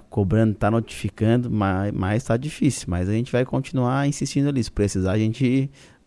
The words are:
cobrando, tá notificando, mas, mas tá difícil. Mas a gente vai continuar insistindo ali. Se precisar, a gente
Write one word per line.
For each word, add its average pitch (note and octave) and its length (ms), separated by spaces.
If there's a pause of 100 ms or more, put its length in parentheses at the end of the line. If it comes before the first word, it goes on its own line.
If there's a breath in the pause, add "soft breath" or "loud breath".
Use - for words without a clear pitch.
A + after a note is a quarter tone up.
cobrando, G#2+ 460
tá G2+ 160
notificando, A2+ 800
mas, G2+ 420
mas G2+ 340
tá A2+ 120
difícil. C#3+ 520
Mas F2+ 200
a G#2 40
gente A#2+ 180
vai B2 120
continuar C3 640
insistindo C#3+ 420
ali. C3+ 140
Se - 80
precisar, F#2+ 420
a G#2+ 40
gente B2+ 540 (360 loud breath)